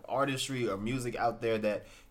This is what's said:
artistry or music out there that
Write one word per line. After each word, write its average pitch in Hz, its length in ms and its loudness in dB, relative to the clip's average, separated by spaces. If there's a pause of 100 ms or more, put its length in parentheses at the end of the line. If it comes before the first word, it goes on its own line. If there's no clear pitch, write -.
artistry 131 640 0
or 98 80 0
music 120 380 -2
out 113 260 0
there 113 160 2
that 107 300 0 (240)